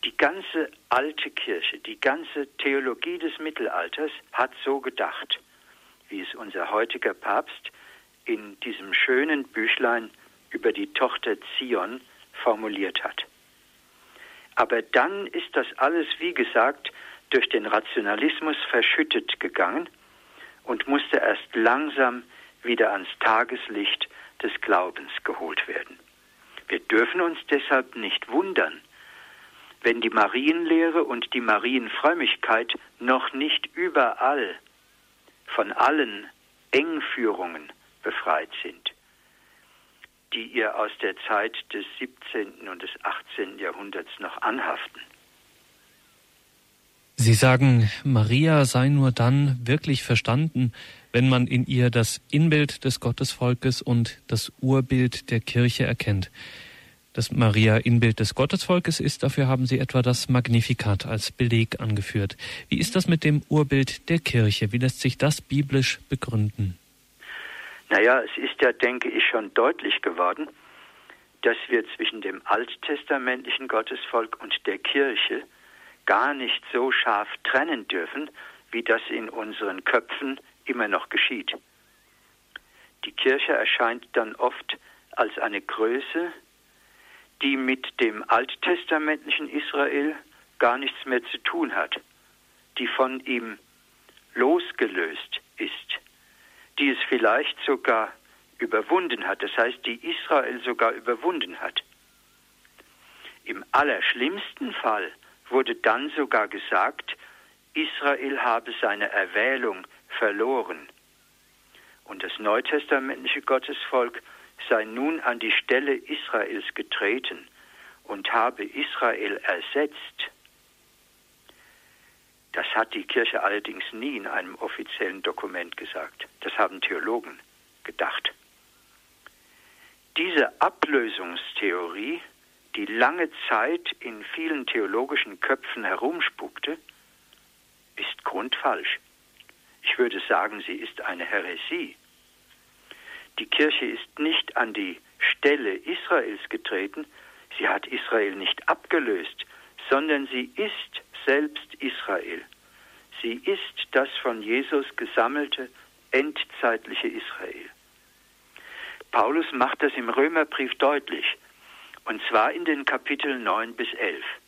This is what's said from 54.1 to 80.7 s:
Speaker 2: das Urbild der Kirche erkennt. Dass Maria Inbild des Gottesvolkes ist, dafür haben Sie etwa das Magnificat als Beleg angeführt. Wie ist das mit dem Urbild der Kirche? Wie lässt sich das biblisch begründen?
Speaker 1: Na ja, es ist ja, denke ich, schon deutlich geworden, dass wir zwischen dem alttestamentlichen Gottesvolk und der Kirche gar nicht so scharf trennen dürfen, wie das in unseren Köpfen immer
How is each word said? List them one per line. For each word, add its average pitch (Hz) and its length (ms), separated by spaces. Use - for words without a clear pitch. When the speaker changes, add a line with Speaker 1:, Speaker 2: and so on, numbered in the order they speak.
Speaker 2:
das - 320
Urbild 131 720
der 117 80
Kirche 120 460
erkennt. 104 440
Dass - 180
Maria 110 460
Inbild 117 420
des 107 160
Gottesvolkes 175 640
ist, - 240
dafür 135 240
haben 131 180
Sie 127 140
etwa 127 220
das 123 260
Magnificat 117 800
als - 260
Beleg 117 480
angeführt. 104 560
Wie 147 100
ist 175 200
das 185 100
mit 165 160
dem 147 240
Urbild 139 600
der 165 100
Kirche? 107 540
Wie 120 60
lässt 127 200
sich - 180
das 143 220
biblisch 135 600
begründen? 107 680
Speaker 1:
Na 104 140
ja, 123 180
es - 160
ist - 260
ja, 123 120
denke 123 340
ich, - 240
schon 107 220
deutlich 113 480
geworden, 90 480
dass 117 120
wir 117 160
zwischen 110 240
dem 95 240
alttestamentlichen 127 1300
Gottesvolk 113 720
und 98 120
der 98 140
Kirche 135 640
gar 120 280
nicht 127 280
so 131 180
scharf 107 380
trennen 131 420
dürfen, 95 420
wie 117 120
das 113 260
in 113 200
unseren 104 560
Köpfen 135 540
immer 120 220